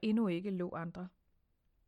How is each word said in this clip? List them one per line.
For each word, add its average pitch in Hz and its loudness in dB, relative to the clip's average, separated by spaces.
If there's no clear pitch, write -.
endnu 220 4
ikke 180 0
lå 180 -2
andre. 170 -6